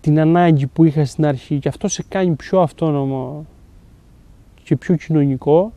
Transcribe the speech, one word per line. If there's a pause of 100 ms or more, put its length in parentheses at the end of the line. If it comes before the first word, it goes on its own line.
την
ανάγκη
που
είχα
στην
αρχή
και
αυτό
σε
κάνει
πιο
αυτόνομο (1160)
και
πιο
κοινωνικό